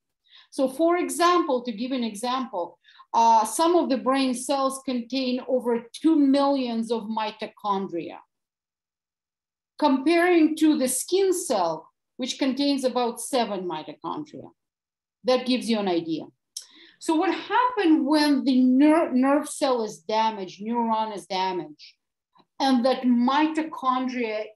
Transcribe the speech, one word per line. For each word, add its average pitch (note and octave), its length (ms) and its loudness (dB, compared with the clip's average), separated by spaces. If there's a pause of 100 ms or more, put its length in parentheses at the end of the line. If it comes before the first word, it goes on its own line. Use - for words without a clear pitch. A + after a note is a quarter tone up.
(500)
So C4+ 180 -2
for E4+ 300 2
example, D#4 640 0
to B3 100 -8
give B3 200 -6
an B3 120 -2
example, A3+ 720 -6 (360)
uh, A3+ 300 6
some E4 300 0
of D#4 140 4
the B3+ 100 0
brain C4 360 0
cells C4+ 500 -2
contain B3+ 640 -4
over A#3 440 -2
two D#4+ 240 2
millions C4+ 760 2
of A3 120 -4
mitochondria, G3+ 1120 -6 (1600)
comparing D#4 800 4
to D#4 220 4
the C4 100 0
skin F#4+ 440 0
cell, F3+ 560 -2 (300)
which B3 200 -8
contains C#4 460 0
about A#3+ 380 -2
seven G3+ 440 -2
mitochondria. D#3 840 -10 (720)
That B3 220 0
gives A3+ 240 -2
you A3+ 80 0
an G3 80 -2
idea. E3 380 -4 (760)
So - 160 -2
what E4+ 180 0
happened G4+ 760 2
when D4 380 2
the B3+ 160 2
ner-, C#4+ 520 4
nerve C#4 360 2
cell B3+ 360 -2
is - 140 -10
damaged, G#3 600 -4
neuron A3 540 -2
is F3+ 120 -12
damaged, F#3 680 -6 (640)
and C4 260 2
that C4 180 2
mitochondria B3+ 1500 0